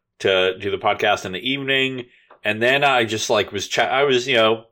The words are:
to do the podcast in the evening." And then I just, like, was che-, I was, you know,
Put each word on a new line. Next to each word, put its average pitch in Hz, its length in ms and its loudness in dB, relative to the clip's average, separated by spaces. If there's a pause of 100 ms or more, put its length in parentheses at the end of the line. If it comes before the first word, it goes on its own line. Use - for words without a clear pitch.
(200)
to 95 400 2
do 98 100 -6
the 98 80 -4
podcast 104 480 0
in 95 60 -8
the 92 180 -8
evening." 135 580 -4 (360)
And 107 180 -4
then 135 220 2
I 131 220 2
just, 107 240 -4
like, 107 240 0
was 98 160 -8
che-, 127 140 0
I 131 200 0
was, 127 240 0
you 135 80 0
know, 113 360 2